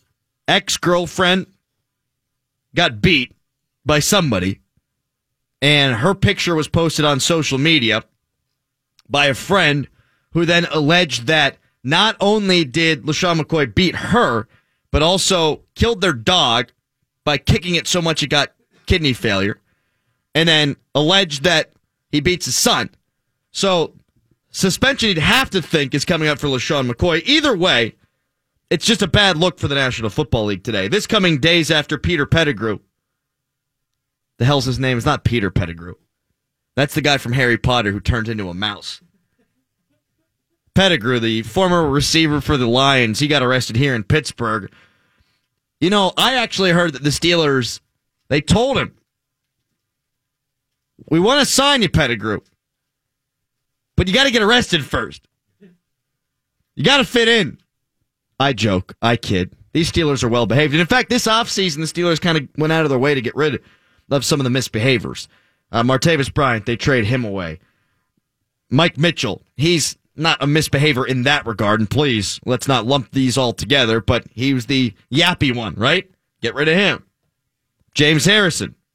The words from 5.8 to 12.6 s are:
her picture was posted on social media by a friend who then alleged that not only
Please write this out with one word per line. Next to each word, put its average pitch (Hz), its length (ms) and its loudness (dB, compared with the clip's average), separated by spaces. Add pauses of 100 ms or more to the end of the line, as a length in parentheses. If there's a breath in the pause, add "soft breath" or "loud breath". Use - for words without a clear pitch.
her 156 180 0
picture 196 420 0
was 151 120 -2
posted 165 380 0
on 143 140 2
social 151 380 0
media 127 460 2 (1080)
by 143 180 0
a 135 60 0
friend 151 540 0 (460)
who 170 120 0
then 170 260 2
alleged 151 560 0
that 151 300 2 (260)
not 190 360 0
only 196 460 2